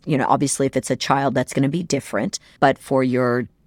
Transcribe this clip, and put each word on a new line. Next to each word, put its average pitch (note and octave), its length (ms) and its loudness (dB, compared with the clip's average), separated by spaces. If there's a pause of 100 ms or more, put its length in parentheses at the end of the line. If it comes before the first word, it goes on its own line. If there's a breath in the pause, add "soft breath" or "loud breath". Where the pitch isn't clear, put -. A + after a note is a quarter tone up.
You D3+ 120 0
know, B2+ 100 0
obviously, C#3 380 2
if B2+ 100 -2
it's C3 160 -2
a B2+ 40 2
child, C#3 380 0
that's B2+ 200 -2
gonna C#3 160 2
be E3+ 140 -4
different. - 560 -4 (200 soft breath)
But C3+ 180 4
for C3+ 260 0
your B2 440 0 (200)